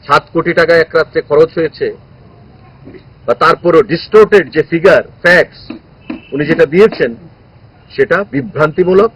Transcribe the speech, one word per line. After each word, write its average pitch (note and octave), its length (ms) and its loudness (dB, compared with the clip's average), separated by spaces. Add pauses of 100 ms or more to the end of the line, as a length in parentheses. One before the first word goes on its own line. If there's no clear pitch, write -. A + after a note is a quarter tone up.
সাত D3 280 -2
কোটি E3 220 -4
টাকা E3 220 2
এক D#3+ 220 0
রাত্রে D#3 300 -4
খরচ D#3 300 2
হয়েছে, - 280 -6 (1400)
বা A#2+ 80 -4
তারপরও E3 480 0
ডিস্টর্টেড F#3+ 600 2 (100)
যে D#3 160 -2
ফিগার, E3 320 2 (200)
ফ্যাক্টস F3 380 0 (720)
উনি C#3+ 180 -6
যেটা E3 160 2
দিয়েছেন, E3 440 0 (800)
সেটা C#3 260 -2 (160)
বিভ্রান্তিমূলক E3+ 840 -2